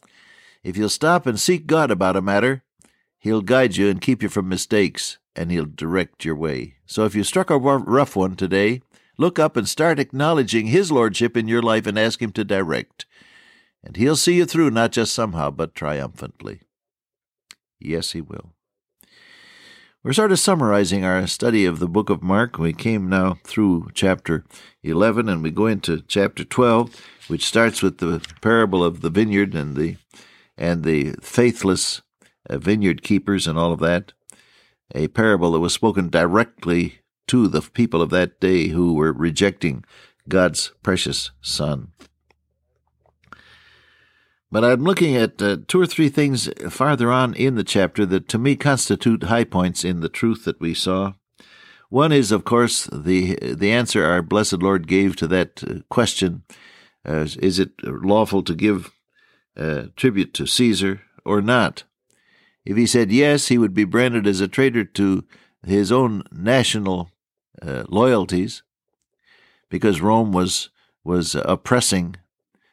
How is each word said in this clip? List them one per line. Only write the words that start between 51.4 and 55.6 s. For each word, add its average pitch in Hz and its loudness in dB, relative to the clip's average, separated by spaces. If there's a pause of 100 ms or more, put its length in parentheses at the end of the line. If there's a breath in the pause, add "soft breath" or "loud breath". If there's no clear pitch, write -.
One 147 2
is, 131 4
of 101 2
course, 120 0
the, 90 0
the 85 -2
answer 113 2
our 85 2
blessed 92 0
Lord 95 0
gave 95 2
to 85 -4
that, 87 -2